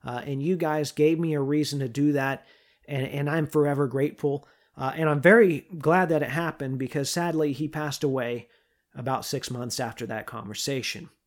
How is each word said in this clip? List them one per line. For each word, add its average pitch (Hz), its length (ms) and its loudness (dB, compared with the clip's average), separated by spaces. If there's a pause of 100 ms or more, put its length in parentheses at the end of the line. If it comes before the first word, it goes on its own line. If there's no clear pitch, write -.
uh, 123 220 -8
and 139 160 -4
you 175 160 0
guys 151 340 -2
gave 160 280 4
me 165 160 0
a 143 60 0
reason 143 380 0
to 135 80 -2
do 143 260 2
that, 135 340 -2 (400)
and, 135 200 -4
and 143 220 -4
I'm 156 160 0
forever 143 420 2
grateful. 139 600 -2 (280)
Uh, 165 200 -4
and 160 120 2
I'm 143 140 2
very 185 460 6 (100)
glad 165 320 4
that 151 140 2
it 120 60 -4
happened, 139 500 -4
because 135 320 -2
sadly, 160 420 0
he 147 140 -6
passed 151 360 -6
away 120 460 -2 (460)
about 131 280 -2
six - 280 -6
months 123 280 -6
after 117 280 -6
that 110 180 -6
conversation. 120 840 -6 (180)